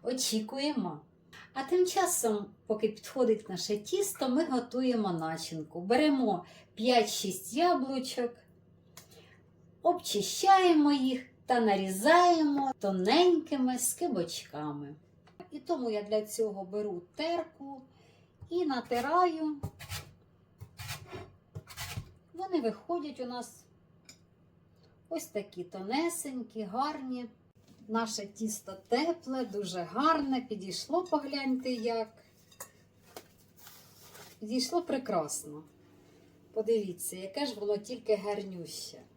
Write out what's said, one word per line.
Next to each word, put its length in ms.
Очікуємо. 960
А 80
тим 240
часом, 600
поки 220
підходить 600
наше 280
тісто, 520
ми 160
готуємо 680
начинку. 680
Беремо 640
п'ять-шість 800
яблучок, 760
обчищаємо 1080
їх 340
та 140
нарізаємо 1160
тоненькими 1000
скибочками. 1160
І 80
тому 320
я 120
для 200
цього 420
беру 380
терку 680
і 180
натираю. 880
Вони 260
виходять 600
у 60
нас 380
ось 180
такі 380
тонесенькі, 1000
гарні. 640
Наше 360
тісто 500
тепле, 560
дуже 360
гарне, 600
підійшло, 640
погляньте 680
як. 380
Підійшло 420
прекрасно. 800
Подивіться, 640
яке 300
ж 140
воно 160
тільки 400
гарнюще. 880